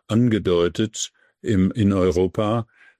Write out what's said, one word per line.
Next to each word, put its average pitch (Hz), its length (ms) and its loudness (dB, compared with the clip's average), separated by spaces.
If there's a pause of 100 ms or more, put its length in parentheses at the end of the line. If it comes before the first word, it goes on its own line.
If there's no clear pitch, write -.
angedeutet 104 1040 0 (300)
im, 95 300 2
in 98 200 0
Europa, 95 760 0 (340)